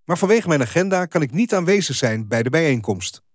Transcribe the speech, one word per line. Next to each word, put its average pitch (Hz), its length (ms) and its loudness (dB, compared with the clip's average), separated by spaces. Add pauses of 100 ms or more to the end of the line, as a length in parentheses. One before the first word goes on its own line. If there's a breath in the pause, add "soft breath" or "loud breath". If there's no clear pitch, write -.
maar 170 140 -2
vanwege 202 300 2
mijn 147 140 2
agenda 180 440 0
kan 165 160 -2
ik 120 100 -4
niet 214 220 0
aanwezig 180 420 0
zijn 110 320 -2
bij 117 140 0
de 120 80 -2
bijeenkomst. 123 720 -2 (120)